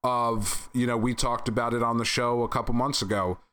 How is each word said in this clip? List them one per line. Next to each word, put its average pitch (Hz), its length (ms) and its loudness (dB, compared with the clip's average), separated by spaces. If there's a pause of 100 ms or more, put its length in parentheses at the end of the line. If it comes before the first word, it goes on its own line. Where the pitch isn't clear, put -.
of, 117 680 -2
you 123 140 2
know, 117 100 2
we 117 180 2
talked 120 320 0
about 117 280 0
it 120 80 0
on 117 160 2
the 113 80 0
show 120 360 0
a 113 60 -2
couple 120 260 0
months 135 280 0
ago 95 360 0 (140)